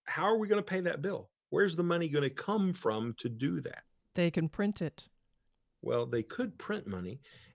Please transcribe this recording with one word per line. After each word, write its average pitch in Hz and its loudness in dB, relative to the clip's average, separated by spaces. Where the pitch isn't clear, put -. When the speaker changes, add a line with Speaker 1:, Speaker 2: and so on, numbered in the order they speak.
Speaker 1:
how 160 -2
are 220 4
we 214 0
gonna 208 4
pay 185 -2
that 160 0
bill? 190 -4
Where's 180 2
the 175 2
money 170 2
gonna 143 2
come 190 0
from 113 0
to 123 -2
do 135 -2
that? - -10
Speaker 2:
They 175 4
can 160 0
print 202 -2
it. - -6
Speaker 1:
Well, 120 2
they 120 0
could - -6
print 208 -4
money. 92 -6